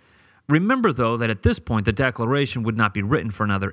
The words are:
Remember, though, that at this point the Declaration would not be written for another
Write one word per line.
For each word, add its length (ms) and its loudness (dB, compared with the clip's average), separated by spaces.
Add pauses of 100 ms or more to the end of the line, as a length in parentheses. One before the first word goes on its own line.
(500)
Remember, 420 2
though, 240 0
that 140 -2
at 140 -4
this 160 2
point 260 -2
the 80 0
Declaration 720 -2
would 120 -2
not 180 0
be 80 -2
written 300 -2
for 140 -2
another 260 0